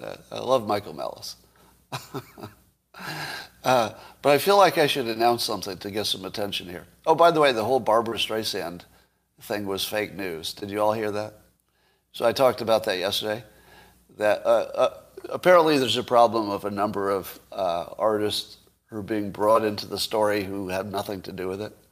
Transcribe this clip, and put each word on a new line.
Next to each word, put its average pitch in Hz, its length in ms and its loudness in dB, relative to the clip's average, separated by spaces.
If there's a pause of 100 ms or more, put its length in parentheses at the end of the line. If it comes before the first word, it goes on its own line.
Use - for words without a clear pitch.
uh, 52 160 -12 (140)
I 110 80 -10
love 113 280 0
Michael 104 260 -4
Malice. - 440 -10 (540)
<laughs> 131 100 -8 (1600)
Uh, 120 280 2 (300)
but 135 80 4
I 143 80 8
feel 196 200 4
like 180 200 6
I 151 100 4
should 135 180 -2
announce 117 380 2
something 95 340 -6
to 101 140 -10
get 101 160 -4
some 95 180 -6
attention 92 420 -8
here. 87 200 -14 (180)
Oh, 160 100 4
by 170 160 8
the 156 80 2
way, 143 120 6
the 113 120 0
whole 127 160 0
Barbra 113 380 2
Streisand 95 640 -6 (600)
thing 104 260 -6
was 95 180 -4
fake 104 300 -4
news. 87 380 -8
Did 101 180 -10
you 104 100 -2
all 107 120 4
hear 107 180 -2
that? 104 240 -8 (760)
So - 140 -4
I 117 80 4
talked 127 280 2
about 110 240 2
that 98 120 0
yesterday. 107 460 -4 (720)
That, 104 280 2
uh, 113 300 4
uh, - 220 0 (320)
apparently 160 480 4
there's 120 200 2
a 123 60 -2
problem 113 460 4
of 101 160 -4
a 101 60 -4
number 101 400 -2
of, 95 280 -4 (120)
uh, 85 340 -2 (140)
artists 104 580 -2 (300)
who 113 100 -12
are 104 60 -8
being 104 280 -4
brought 107 320 4
into 104 220 -4
the 98 140 -8
story 104 440 0
who 98 260 -8
have 95 220 -4
nothing 101 300 -6
to 87 100 -14
do 92 160 -8
with 95 140 -6
it. 107 160 -12 (140)